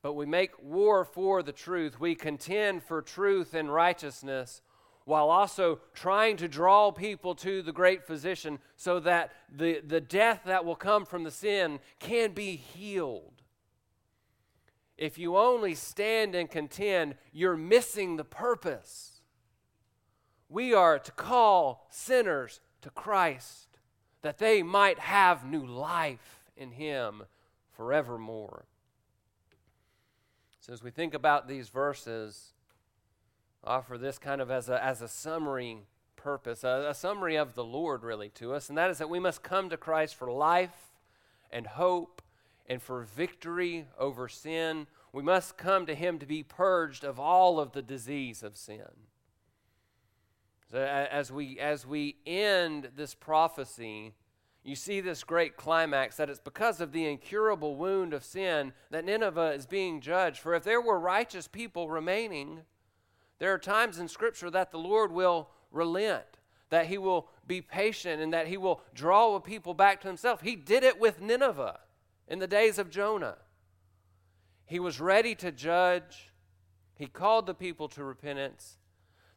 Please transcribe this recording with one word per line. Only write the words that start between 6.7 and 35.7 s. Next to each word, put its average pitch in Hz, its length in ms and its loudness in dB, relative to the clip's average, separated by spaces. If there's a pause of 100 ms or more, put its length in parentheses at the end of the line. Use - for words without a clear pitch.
people 180 440 -8
to 190 280 -6
the 160 80 -6
great 185 340 4
physician 160 540 -6 (160)
so 180 240 0
that 170 320 2 (200)
the, 156 280 -2
the 156 220 -2
death 202 440 2
that 185 200 0
will 170 100 -2
come 202 300 2
from 175 180 -8
the 156 80 -8
sin 185 480 -2 (200)
can 220 340 -2
be 190 240 -6
healed. 156 800 -8 (1600)
If 156 200 -6
you 170 200 0
only 220 380 4
stand 214 580 -2
and 175 160 -4
contend, 165 640 -2 (160)
you're 175 240 0
missing 185 600 2
the 151 60 -6
purpose. - 960 -6 (1300)
We 233 240 0
are 170 240 8
to - 140 -10
call 196 800 4
sinners 190 720 0 (200)
to - 80 -18
Christ, 175 800 -2 (540)
that 151 160 -6
they 214 260 4
might 190 360 6
have 180 460 4
new 143 200 -4
life 143 880 -6
in 127 160 -16
Him 120 520 -8 (480)
forevermore. 113 920 -6 (2000)
So 123 120 -20
as 113 80 -18
we 120 80 -14
think 160 240 -6
about 147 340 4
these 131 220 -10
verses, 117 840 -4 (1080)
offer 123 340 -6
this 135 200 -8
kind 139 240 -6
of 123 80 -6
as 127 180 -4
a, 127 160 0
as 131 180 -4
a 117 60 -12
summary 131 760 -8 (320)